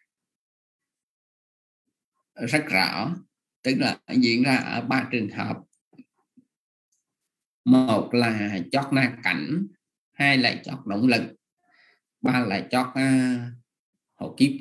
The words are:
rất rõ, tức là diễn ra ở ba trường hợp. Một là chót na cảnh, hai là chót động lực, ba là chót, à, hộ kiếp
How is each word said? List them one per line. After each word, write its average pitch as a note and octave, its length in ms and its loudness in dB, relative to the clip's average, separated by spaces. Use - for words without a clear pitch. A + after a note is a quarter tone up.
rất D3+ 300 -2
rõ, F#2+ 500 -2
tức C3 180 0
là B2+ 200 -2
diễn A#2+ 260 4
ra C3 120 4
ở - 260 -2
ba B2+ 300 -2
trường A2 180 -2
hợp. - 280 -6
Một B2 480 4
là G#2+ 460 0
chót C#3 220 0
na B2+ 300 0
cảnh, E3 440 -2
hai C#3 240 2
là A#2+ 260 2
chót - 220 -12
động G#2 220 0
lực, A#2 160 4
ba B2+ 180 0
là G2+ 320 -4
chót, B2+ 240 0
à, B2+ 560 0
hộ - 220 -12
kiếp C#3 240 6